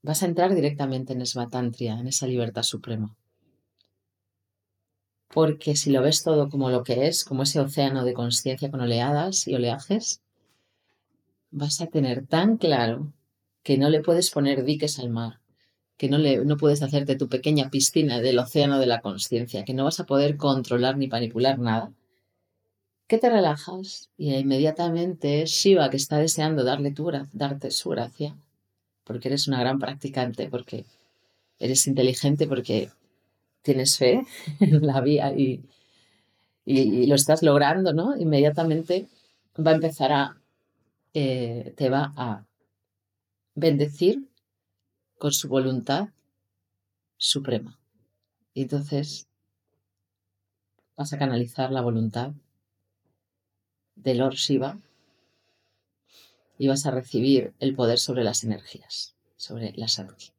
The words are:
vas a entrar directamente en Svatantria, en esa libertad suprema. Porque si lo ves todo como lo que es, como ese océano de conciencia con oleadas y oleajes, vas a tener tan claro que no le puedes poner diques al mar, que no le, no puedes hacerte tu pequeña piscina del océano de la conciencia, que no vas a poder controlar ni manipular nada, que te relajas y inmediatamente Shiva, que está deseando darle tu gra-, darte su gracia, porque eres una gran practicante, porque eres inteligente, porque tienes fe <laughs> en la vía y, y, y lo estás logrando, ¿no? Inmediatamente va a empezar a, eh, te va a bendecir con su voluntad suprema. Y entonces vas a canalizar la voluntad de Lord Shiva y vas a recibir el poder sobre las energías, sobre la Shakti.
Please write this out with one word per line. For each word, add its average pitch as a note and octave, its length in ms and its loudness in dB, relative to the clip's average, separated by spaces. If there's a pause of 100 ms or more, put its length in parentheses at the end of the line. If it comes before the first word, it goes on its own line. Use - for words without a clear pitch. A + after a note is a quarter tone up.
vas D3+ 200 -2
a F#3 40 0
entrar F3 280 2
directamente C#3 580 -2
en B2 140 -4
Svatantria, A#2+ 720 -4
en B2 80 -8
esa C3 200 -4
libertad A#2+ 360 -2
suprema. A2 540 -6 (2000)
Porque D3+ 460 0
si D3 160 -2
lo C3+ 100 4
ves D3 220 2
todo D3+ 260 2
como C3+ 220 -2
lo B2 140 0
que C3 240 0
es, - 160 -2
como C#3 180 -4
ese C#3 160 0
océano C3+ 460 0
de B2 100 0
conciencia B2 560 -4
con C#3 100 -6
oleadas C#3+ 680 0
y - 80 -2
oleajes, C#3 680 -2 (1300)
vas D3 300 -4
a E3 80 -6
tener C3+ 380 0
tan G3 300 4
claro C#3 560 0 (520)
que C#3 140 4
no C#3+ 120 4
le D#3 100 4
puedes E3+ 300 2
poner C#3 340 0
diques D3 360 -2
al A#2+ 100 -6
mar, A2+ 300 -6 (560)
que C3+ 120 -2
no C#3 100 2
le, C#3 260 2
no D3 120 2
puedes D3 260 4
hacerte C#3 340 0
tu C3+ 120 -2
pequeña C#3 420 0
piscina C3+ 500 2
del B2 180 2
océano C#3 400 2
de C3 80 4
la A#2 140 0
conciencia, G#2+ 640 -6
que B2+ 100 -6
no C3+ 100 -2
vas E3 160 -2
a D#3 60 -6
poder C#3+ 300 2
controlar C3 600 0
ni C3+ 120 -2
manipular A#2+ 500 0
nada, A2+ 340 -2 (1120)
que A3+ 120 2
te A#3+ 120 4
relajas F3+ 840 -2
y D3 180 -2
inmediatamente D#3 1120 0
Shiva, D#3+ 440 4
que C#3 60 -4
está D3 220 0
deseando D#3 460 0
darle C#3 280 0
tu D3+ 140 -8
gra-, C#3+ 260 -6
darte C#3+ 380 -6
su - 200 -6
gracia, C#3+ 460 -6 (680)
porque A#2+ 240 -8
eres C#3 200 0
una C3 120 0
gran C3 180 0
practicante, C3+ 680 -6
porque A#2 360 -10 (760)
eres C3 280 0
inteligente, C3+ 600 2
porque A#2+ 440 -4 (720)
tienes C3 360 2
fe D3+ 240 4 (200)
<laughs> D3+ 180 -6
en D3+ 260 6
la C3+ 140 2
vía C#3 360 2
y, C3 280 0 (1000)
y, C3+ 160 2
y A#2+ 260 4
lo C#3+ 80 8
estás D3+ 280 4
logrando, D#3 500 4
¿no? G3 240 0
Inmediatamente D#3+ 920 2 (480)
va D#3+ 160 2
a - 20 6
empezar D3+ 380 0
a, C#3 240 0 (800)
eh, B2+ 600 -4
te C3+ 140 0
va C#3 260 0
a A2+ 280 -6 (1120)
bendecir D#3+ 720 0 (920)
con D3 140 -2
su - 160 -4
voluntad C3+ 600 0 (1080)
suprema. - 600 -4 (760)
Y C3+ 100 -6
entonces C#3+ 640 -6 (1700)
vas D3 160 -8
a C#3+ 60 -10
canalizar C3 540 -2
la C3 100 -2
voluntad A#2+ 500 -2 (1600)
de C3 180 -2
Lord C3 200 0
Shiva C#3 440 -2 (1800)
y C3+ 100 0
vas C#3 180 0
a C#3 40 0
recibir B2+ 680 0
el C3+ 140 -2
poder A#2+ 240 2
sobre B2 260 -2
las A2+ 200 -2
energías, - 720 -10 (220)
sobre A2+ 400 -10
la A2+ 100 -8
Shakti. - 520 -8